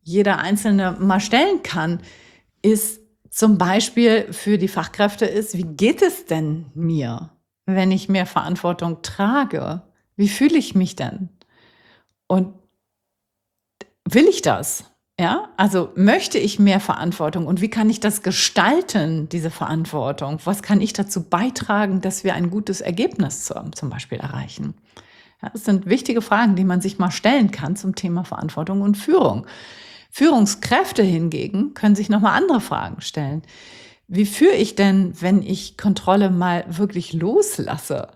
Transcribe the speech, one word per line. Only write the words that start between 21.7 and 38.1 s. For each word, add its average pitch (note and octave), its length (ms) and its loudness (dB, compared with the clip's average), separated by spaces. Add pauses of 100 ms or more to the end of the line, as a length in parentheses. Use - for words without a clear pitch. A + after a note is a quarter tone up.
dass F#3+ 220 -6
wir F#3+ 100 0
ein F3 160 -2
gutes G3 320 -6
Ergebnis F#3 640 -4
zum, - 300 -10
zum C#3 140 -8
Beispiel - 300 -10
erreichen? - 560 -10 (640)
Ja, - 80 -12
das - 160 -14
sind G3 220 2
wichtige A#3 340 0
Fragen, G#3+ 340 2
die F#3 80 2
man F3+ 180 2
sich G3 160 -6
mal G3+ 140 0
stellen A3+ 400 2
kann D#3 240 -6
zum F#3+ 200 -6
Thema F3 280 -4
Verantwortung E3 580 -4
und G3+ 160 2
Führung. G3+ 480 2 (720)
Führungskräfte C4+ 840 2
hingegen F3+ 720 0
können G#3 220 4
sich G3+ 120 -2
nochmal G3+ 300 2
andere E4 240 2
Fragen - 400 -8
stellen. D3+ 400 -6 (640)
Wie G3+ 200 0
führe D#4 260 4
ich - 220 -2
denn, F#3+ 440 2
wenn F#3 220 2
ich - 340 -8
Kontrolle G3 540 2
mal F3 400 0
wirklich F3+ 440 -4
loslasse? G#3+ 1040 -2